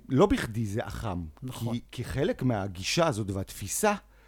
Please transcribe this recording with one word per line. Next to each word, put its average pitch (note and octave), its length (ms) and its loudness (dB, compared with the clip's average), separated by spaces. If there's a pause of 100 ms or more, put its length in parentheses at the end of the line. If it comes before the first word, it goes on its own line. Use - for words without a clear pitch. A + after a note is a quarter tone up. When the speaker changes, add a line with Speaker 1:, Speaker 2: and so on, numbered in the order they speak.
Speaker 1:
לא C3+ 160 8
בכדי A#2 400 0
זה G#2 220 -2
אח"ם. F2 360 -4 (200)
Speaker 2:
נכון. A#2 300 -4
Speaker 1:
כי, A#2+ 80 -2 (100)
כי B2 120 -6
חלק D#3+ 400 -2
מהגישה G#2 640 2
הזאת G#2+ 240 0
והתפיסה G2 600 0 (340)